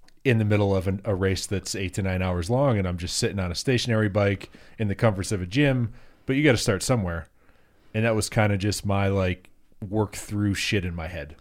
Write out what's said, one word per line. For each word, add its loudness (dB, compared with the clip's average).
in 4
the 2
middle 2
of 0
an, -2
a -2
race 0
that's -6
eight -4
to -2
nine 0
hours -2
long, 2
and 0
I'm -2
just -6
sitting -2
on -2
a -6
stationary 0
bike 0
in 0
the 0
comforts 0
of -2
a -4
gym, 2
but 0
you 2
gotta 6
start 0
somewhere. -2
And 2
that 2
was 0
kinda 2
just -2
my, 2
like, 0
work -2
through 0
shit 0
in -4
my -6
head. -12